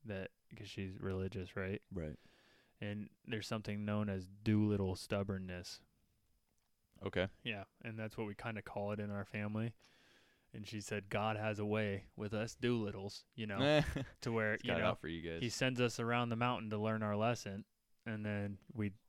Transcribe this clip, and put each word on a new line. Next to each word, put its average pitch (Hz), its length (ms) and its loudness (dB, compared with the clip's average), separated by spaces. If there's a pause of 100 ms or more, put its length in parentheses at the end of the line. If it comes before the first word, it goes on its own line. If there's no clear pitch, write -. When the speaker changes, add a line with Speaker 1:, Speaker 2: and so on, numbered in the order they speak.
Speaker 1:
that, 95 280 -4 (240)
'cause 104 120 -10
she's 95 320 -4
religious, 95 560 -2
right? 98 240 -2 (120)
Speaker 2:
Right. 80 260 -4 (640)
Speaker 1:
And 104 280 -4 (160)
there's 107 220 -4
something 104 380 -2
known 104 260 2
as 95 180 -2
Doolittle 104 680 4
stubbornness. 95 840 -2 (1200)
Speaker 2:
Okay. 95 240 2 (160)
Speaker 1:
Yeah, 104 200 -4 (180)
and 110 160 -8
that's 110 200 -6
what 113 80 0
we 104 80 -6
kinda 110 280 -6
call 101 300 -2
it 107 80 -2
in 104 100 -2
our 101 140 -2
family. 107 500 -2 (760)
And 104 140 -10
she 107 140 -6
said, 101 280 -4
"God 107 280 2
has 107 240 0
a 104 60 2
way 104 400 2 (100)
with 104 180 -4
us 110 220 -2
Doolittles, 104 680 0 (120)
you 110 100 -4
know, 101 120 0
Speaker 2:
<laughs> 143 640 4
Speaker 1:
to 117 100 -2
where, 110 220 4
Speaker 2:
It's - 100 -4
Speaker 1:
you - 80 0
Speaker 2:
got 85 60 4
it 82 40 2
Speaker 1:
know, 90 80 4
Speaker 2:
out 92 100 0
for - 80 -6
you 82 140 -4
guys. 82 180 -2
Speaker 1:
he 120 100 0
sends 131 300 2
us 123 200 2
around 120 300 2
the 113 60 0
mountain 117 340 2
to 107 80 0
learn 110 240 2
our 104 140 2
lesson, 110 480 0 (420)
and 107 200 -4
then 101 320 0 (140)
we 104 200 0 (160)